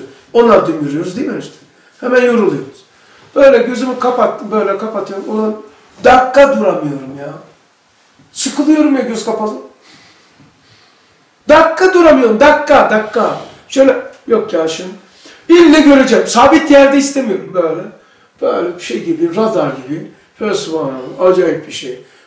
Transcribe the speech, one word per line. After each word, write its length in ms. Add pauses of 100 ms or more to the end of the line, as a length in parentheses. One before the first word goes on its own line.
(340)
Onlar 340
dün 180
yürüyoruz 320
değil 100
mi 120
işte? 160 (440)
Hemen 220
yoruluyoruz. 640 (500)
Böyle 220
gözümü 420
kapattım, 520
böyle 260
kapatıyorum. 520
Ulan 260 (480)
dakika 560
duramıyorum 600
ya. 140 (960)
Sıkılıyorum 640
ya 60
göz 240
kapalı. 280 (2000)
Dakika 440
duramıyorum, 460
dakika, 500
dakika. 480 (300)
Şöyle, 300 (300)
yok 260
ya 140
şimdi. 260 (560)
İlle 320
göreceğim, 460
sabit 440
yerde 260
istemiyorum 560
böyle. 280 (600)
Böyle 360
bir 40
şey 220
gibi, 320
radar 360
gibi. 400 (280)
Fesubhanallah, 840
acayip 460
bir 40
şey. 320 (240)